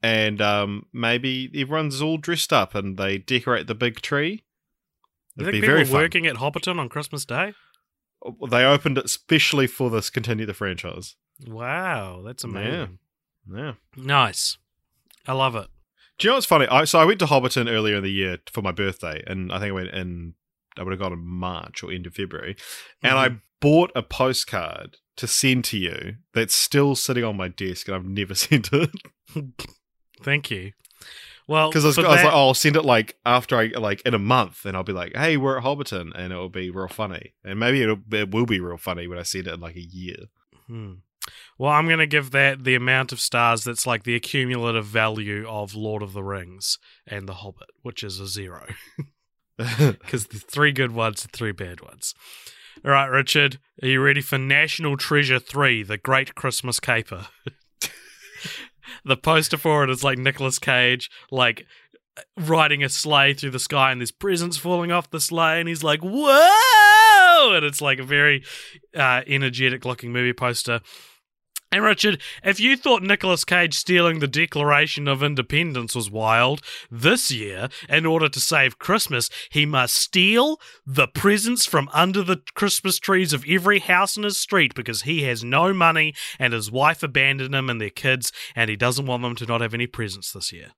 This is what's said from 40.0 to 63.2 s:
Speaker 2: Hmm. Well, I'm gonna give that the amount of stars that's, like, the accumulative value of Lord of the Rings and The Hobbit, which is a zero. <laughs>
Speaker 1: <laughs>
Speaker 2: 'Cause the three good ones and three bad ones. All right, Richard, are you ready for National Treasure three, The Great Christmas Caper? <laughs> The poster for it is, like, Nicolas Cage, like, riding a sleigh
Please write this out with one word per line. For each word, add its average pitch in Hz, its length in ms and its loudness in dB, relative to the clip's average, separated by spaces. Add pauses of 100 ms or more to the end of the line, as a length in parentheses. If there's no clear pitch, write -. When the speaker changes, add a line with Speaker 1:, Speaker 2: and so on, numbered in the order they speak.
Speaker 2:
Hmm. 110 280 -14 (640)
Well, 139 140 0
I'm 156 160 2
gonna 160 200 2
give 143 240 -2
that 139 340 0
the 127 100 2
amount 131 360 0
of 123 100 -10
stars 120 420 0
that's, 120 240 -6
like, 113 160 -2
the 120 120 -2
accumulative 120 680 -4
value 107 640 -2
of 104 260 -8
Lord 107 300 -6
of 98 100 -12
the 101 100 -8
Rings 95 540 -8 (280)
and 98 240 -12
The 92 60 -12
Hobbit, 95 340 -20 (120)
which 120 220 -12
is 98 160 -12
a 98 80 -10
zero. 95 400 -12 (300)
<laughs> 147 100 -12 (220)
Speaker 1:
<laughs> - 280 -20
Speaker 2:
'Cause 117 680 -2
the 107 120 -16
three 143 340 0
good 127 180 -2
ones 113 320 -4
and - 80 -16
three 110 220 -6
bad 87 280 -12
ones. - 320 -12 (720)
All 139 60 0
right, 139 160 6
Richard, 135 500 2 (240)
are 135 60 -2
you 131 140 2
ready 143 200 4
for 135 160 -4
National 143 600 0
Treasure 139 420 2
three, 131 440 0
The 104 140 -6
Great 131 380 -2
Christmas 127 460 -4
Caper? 107 460 -4 (540)
<laughs> - 60 -6 (1160)
The 131 140 0
poster 160 400 0
for 151 260 2
it 131 60 0
is, 127 140 -2
like, 135 140 2
Nicolas 135 420 -2
Cage, 123 500 2 (200)
like, 123 360 0 (720)
riding 151 460 2
a 135 60 -2
sleigh 143 440 4